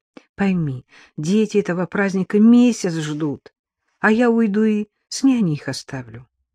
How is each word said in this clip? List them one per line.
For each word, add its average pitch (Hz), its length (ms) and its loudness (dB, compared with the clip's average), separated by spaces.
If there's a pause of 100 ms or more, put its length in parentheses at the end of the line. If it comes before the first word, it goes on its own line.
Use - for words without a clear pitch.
(360)
пойми, 165 500 -4 (320)
дети 208 400 0
этого 185 300 -2
праздника 196 520 -2
месяц 233 540 4
ждут, 151 600 -6 (460)
а 208 120 2
я 240 180 2
уйду 220 340 2
и 214 240 0 (200)
с - 160 -12
няней 233 320 2
их - 120 -10
оставлю». 127 600 -12 (280)